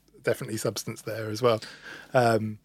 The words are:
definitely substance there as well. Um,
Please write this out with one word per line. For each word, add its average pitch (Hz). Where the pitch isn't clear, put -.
definitely 117
substance -
there 110
as 107
well. 113
Um, 110